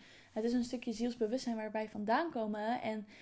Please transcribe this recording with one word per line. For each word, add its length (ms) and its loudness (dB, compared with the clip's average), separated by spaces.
het 120 0
is 80 4
een 120 4
stukje 280 -2
zielsbewustzijn 640 0
waar 160 -4
wij 160 -2
vandaan 420 2
komen. 520 0
En 240 -4